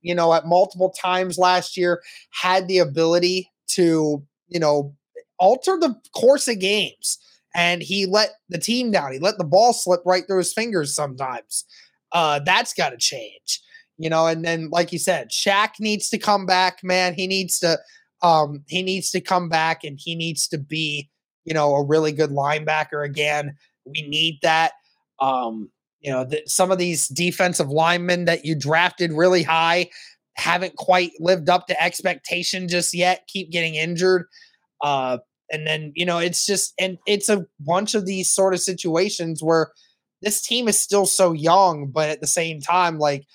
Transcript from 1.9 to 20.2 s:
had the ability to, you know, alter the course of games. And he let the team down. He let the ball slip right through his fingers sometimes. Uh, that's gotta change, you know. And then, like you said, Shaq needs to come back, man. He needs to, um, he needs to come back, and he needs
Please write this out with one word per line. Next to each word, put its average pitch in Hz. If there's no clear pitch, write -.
had 185
the 185
ability 175
to, 156
you 175
know, 147
alter 254
the 294
course 269
of 220
games. 196
And 175
he 190
let 208
the 175
team 240
down. 143
He 135
let 202
the 185
ball 202
slip 180
right 180
through 190
his 175
fingers 185
sometimes. 131
Uh, 156
that's 190
gotta 143
change, -
you 160
know. 160
And 165
then, 165
like 170
you 170
said, 143
Shaq 196
needs 214
to 214
come 202
back, 185
man. 180
He 185
needs 190
to, 165
um, 151
he 185
needs 185
to 185
come 180
back, 160
and 143
he 170
needs 165